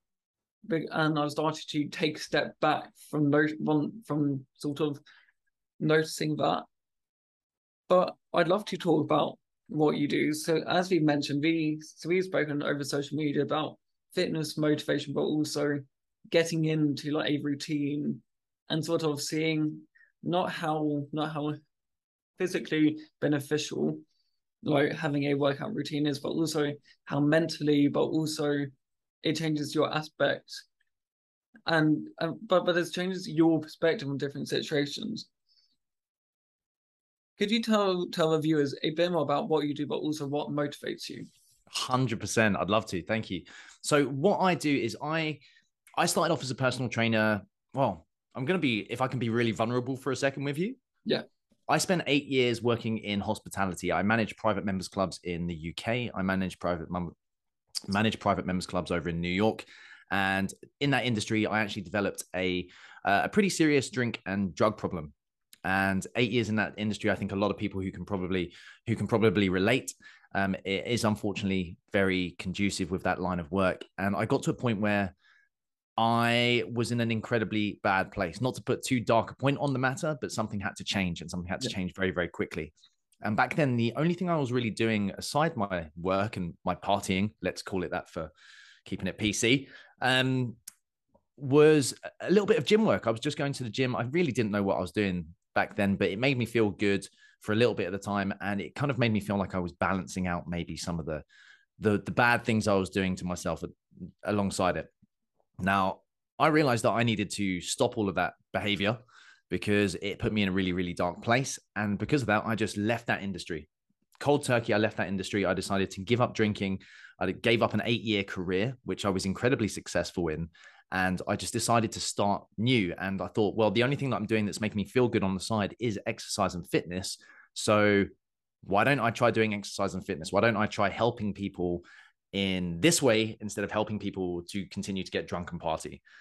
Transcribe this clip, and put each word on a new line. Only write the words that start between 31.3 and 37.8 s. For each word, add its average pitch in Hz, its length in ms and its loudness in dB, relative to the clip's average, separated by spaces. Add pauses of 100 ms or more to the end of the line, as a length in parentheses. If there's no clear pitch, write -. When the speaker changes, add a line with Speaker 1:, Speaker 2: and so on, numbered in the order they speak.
Speaker 1:
And, 156 400 4 (140)
um, 165 260 -2
but, 180 200 4
but 175 100 4
it 165 160 0
changes 185 340 -4
your 160 320 6
perspective 156 500 0
on 139 100 -2
different 143 300 -6
situations. - 800 -2 (2000)
Could 202 120 -2
you 226 120 2
tell, 202 500 2